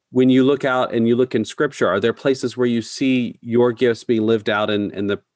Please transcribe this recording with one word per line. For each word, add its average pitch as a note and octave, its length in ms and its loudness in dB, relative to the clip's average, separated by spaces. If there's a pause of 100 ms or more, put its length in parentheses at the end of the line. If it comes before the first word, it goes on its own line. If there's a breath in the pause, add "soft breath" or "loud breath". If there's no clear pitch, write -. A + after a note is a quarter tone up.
When B2+ 200 4
you C3 140 4
look C#3 220 2
out B2+ 280 -2
and A2+ 140 0
you A#2 80 2
look B2+ 180 0
in A2 120 -2
Scripture, C#3+ 420 -2
are F#2+ 140 0
there A2+ 100 2
places C3 460 -4
where B2 100 0
you A#2 140 0
see B2+ 600 -4
your A#2+ 300 2
gifts A#2 320 0
being A2 200 0
lived A2 260 0
out G#2+ 200 0
in, G2+ 220 -2
in G2+ 160 -6
the, G2+ 140 -4 (140)